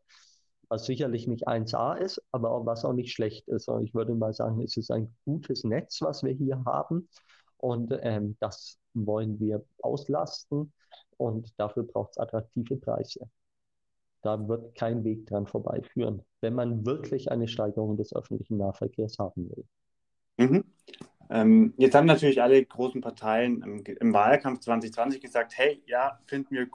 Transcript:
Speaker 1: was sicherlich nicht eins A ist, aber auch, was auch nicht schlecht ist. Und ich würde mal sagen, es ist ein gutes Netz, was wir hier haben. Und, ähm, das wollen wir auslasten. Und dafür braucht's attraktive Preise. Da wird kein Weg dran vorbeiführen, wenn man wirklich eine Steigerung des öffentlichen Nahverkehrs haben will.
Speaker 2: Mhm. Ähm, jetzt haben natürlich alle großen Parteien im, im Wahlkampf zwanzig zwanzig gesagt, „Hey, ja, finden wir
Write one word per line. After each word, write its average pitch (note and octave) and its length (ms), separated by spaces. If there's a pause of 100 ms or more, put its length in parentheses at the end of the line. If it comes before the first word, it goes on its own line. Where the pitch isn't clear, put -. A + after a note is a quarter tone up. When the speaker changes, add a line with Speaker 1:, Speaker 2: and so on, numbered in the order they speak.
(680)
Speaker 1:
was A2 160
sicherlich B2 420
nicht A#2+ 220
eins A2+ 240
A B2 220
ist, - 280 (100)
aber A#2 180
auch, A#2+ 160
was A#2 180
auch C3+ 80
nicht B2 220
schlecht A2 340
ist. A2+ 200
Und A2+ 160
ich A2+ 100
würde A2+ 200
mal A2 200
sagen, A2+ 260
es A#2+ 160
ist - 140
ein A2+ 240 (100)
gutes C#3+ 400
Netz, B2 380
was D3+ 200
wir C3+ 120
hier C3 320
haben. D3 420 (480)
Und, A#2+ 460
ähm, G#2+ 380
das - 380 (140)
wollen G#2+ 480
wir G#2+ 240 (160)
auslasten. D3 920 (420)
Und A2+ 400
dafür G#2+ 280
braucht's - 340
attraktive A#2 580
Preise. - 540 (880)
Da G#2+ 280
wird A#2 260
kein A#2 300
Weg A2 220
dran G#2 200
vorbeiführen, - 760 (220)
wenn A2+ 100
man A#2+ 320
wirklich C3+ 460
eine A#2 180
Steigerung G#2+ 480
des G#2+ 180
öffentlichen G#2+ 440
Nahverkehrs G#2+ 600
haben F2+ 300
will. - 160 (720)
Speaker 2:
Mhm. C3 280 (640)
Ähm, A2 480
jetzt C3 160
haben D3 120
natürlich C#3 360
alle C3 200
großen B2+ 380
Parteien A#2 600
im, G2+ 220
im G#2+ 280
Wahlkampf B2 480
zwanzig A2+ 320
zwanzig C3 300
gesagt, A#2+ 340
„Hey, C#3+ 300
ja, B2 400
finden C#3 280
wir B2+ 200